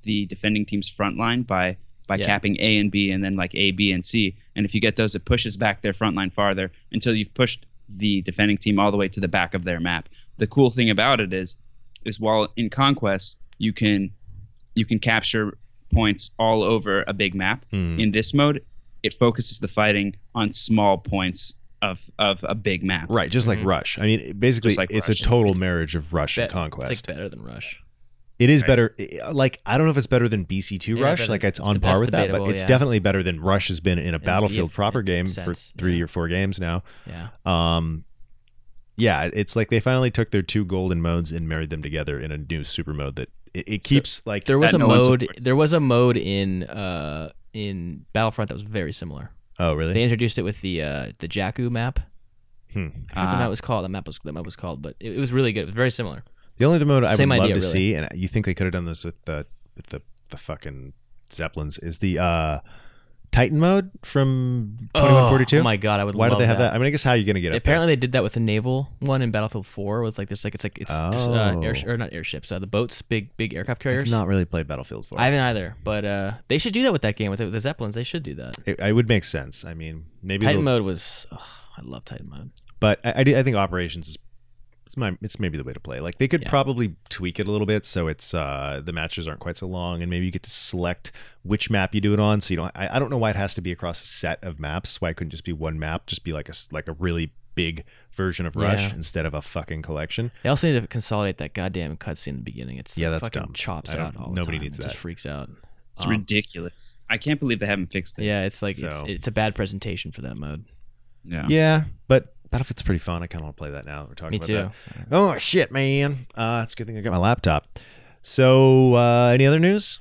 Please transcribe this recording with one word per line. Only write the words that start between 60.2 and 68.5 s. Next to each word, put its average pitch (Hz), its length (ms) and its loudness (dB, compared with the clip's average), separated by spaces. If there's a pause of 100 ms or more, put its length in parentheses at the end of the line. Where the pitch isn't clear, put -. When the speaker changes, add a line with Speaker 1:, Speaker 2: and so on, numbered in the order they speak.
Speaker 3:
the 135 80 -14
fucking 69 560 -12 (360)
Zeppelins, 76 480 -6
is 82 200 -8
the, 92 200 0
uh, 80 420 2 (720)
Titan 127 260 4
mode 190 320 2 (120)
from 123 920 0
Speaker 2:
Oh, - 60 4
Speaker 3:
twenty-one 131 280 10
forty-two? 135 300 6
Speaker 2:
oh 160 40 6
my 113 140 4
God, 104 240 2
I 101 40 2
would 101 100 -4
Speaker 3:
Why 113 140 4
Speaker 2:
love 117 100 4
Speaker 3:
do 113 40 6
they 117 40 6
have 113 120 4
Speaker 2:
that. 117 120 4
Speaker 3:
that? - 40 -4
I 113 40 0
mean, 127 80 2
I 143 40 2
guess 147 120 0
how 135 80 4
are 123 60 6
you 107 100 4
gonna 95 140 2
get 87 80 0
up 80 40 0
there? 117 60 0
Speaker 2:
Apparently, 160 300 4
they 151 80 6
did 123 160 0
that 127 100 4
with 101 100 0
the 120 80 -2
naval 117 480 0 (120)